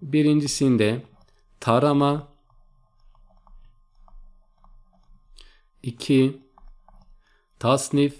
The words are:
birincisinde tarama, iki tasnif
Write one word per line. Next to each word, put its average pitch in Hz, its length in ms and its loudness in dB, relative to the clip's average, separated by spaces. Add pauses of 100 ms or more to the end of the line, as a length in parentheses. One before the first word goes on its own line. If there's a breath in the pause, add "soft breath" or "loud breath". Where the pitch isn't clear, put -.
birincisinde 139 1000 0 (580)
tarama, 143 680 0 (3500 soft breath)
iki 131 540 0 (1200)
tasnif 139 600 0